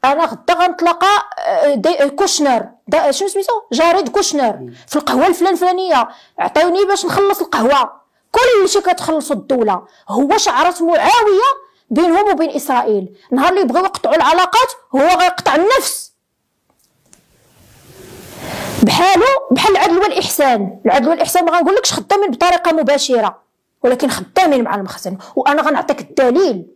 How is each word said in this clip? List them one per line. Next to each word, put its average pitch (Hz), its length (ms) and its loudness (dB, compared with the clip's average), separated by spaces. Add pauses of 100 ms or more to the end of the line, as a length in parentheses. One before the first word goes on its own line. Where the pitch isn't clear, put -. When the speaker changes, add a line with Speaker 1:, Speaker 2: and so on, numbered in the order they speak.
Speaker 1:
انا 294 200 2
غدا 339 280 -4
غنتلاقى، 349 540 0 (320)
آه، 285 360 0
دي-، 277 280 0
آه، 285 40 0
كوشنر، 277 580 -2 (260)
دا-، 294 200 2
شنو 392 160 -4
سميتو؟ 392 260 -2 (200)
جاريد 330 360 2
كوشنر، 285 460 -2
Speaker 2:
مم. 123 180 -16 (140)
Speaker 1:
في - 80 -10
القهوه 254 320 0
الفلان 349 280 0
فلانيه، 359 540 0 (300)
عطيوني 339 460 0
باش 392 200 -2
نخلص 392 360 0
القهوه". 254 500 0 (400)
كل 453 380 2
شيء 403 120 0
كتخلصوا 320 540 -2
الدوله. 214 460 -2 (280)
هو 277 280 0
شعرت 349 440 0
معاويه 415 680 2 (400)
بينهم 349 420 2
وبين 311 180 0
اسرائيل، 220 600 -2 (220)
نهار 269 180 2
اللي 370 120 0
يبغيو 320 240 0
يقطعوا - 300 -2
العلاقات 359 560 2 (240)
هو 339 240 2
غيقطع 359 360 0
النفس. 415 540 0 (2750)
بحالو 359 420 4 (260)
بحال 269 200 2
العدل 359 260 2
والاحسان. 254 880 0
العدل 262 240 2
والاحسان 339 360 0
ما 330 60 0
غنقولكش 359 420 0
خدامين 392 380 -2
بطريقه 349 400 0
مباشره، 269 720 0 (420)
ولكن 247 260 0
خدامين 285 540 0
مع 202 120 -4
المخزن، 190 420 -10 (180)
وانا 285 260 0
غنعطيك 294 400 -2
الدليل. 254 640 0 (100)